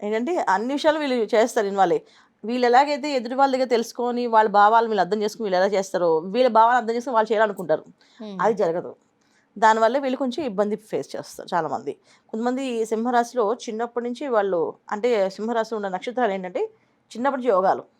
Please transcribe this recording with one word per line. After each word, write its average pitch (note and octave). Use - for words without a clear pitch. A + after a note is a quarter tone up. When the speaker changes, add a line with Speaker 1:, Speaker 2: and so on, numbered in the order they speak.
Speaker 1:
ఏంటంటే A#3+
అన్ని G#3+
విషయాలు D4+
వీళ్ళు C4+
చేస్తారు A3
ఇన్వాల్వ్ F#3+
అయ్యి. D3
వీళ్ళు B3
ఎలాగైతే C#4+
ఎదుటి A#3+
వాళ్ళ C4+
దగ్గర B3+
తెలుసుకొని, A#3+
వాళ్ళ A3
భావాలు G#3+
వీళ్ళు G#3
అర్థం F#3
చేసుకుని G3+
వీళ్ళు F#3
ఎలా F#3
చేస్తారో, F3+
వీళ్ళ B3+
భావాలు A3+
అర్థం A3+
చేసుకుని A#3+
వాళ్ళు G#3+
చేయాలనుకుంటారు. G3+
Speaker 2:
Hmm. G#3
Speaker 1:
అది G#3+
జరగదు. E3+
దానివల్ల A3
వీళ్ళు C4
కొంచెం C4
ఇబ్బంది G#3
ఫేస్ C#3
చేస్తారు -
చాలామంది. C#3
కొంతమంది A#3+
సింహరాశిలో A#3+
చిన్నప్పటి A#3
నుంచి B3
వాళ్ళు, G3
అంటే G#3
సింహరాశిలో A3
ఉన్న G3+
నక్షత్రాలు A3
ఏంటంటే F#3+
చిన్నప్పటి C4
నుంచి A#3+
యోగాలు. F3+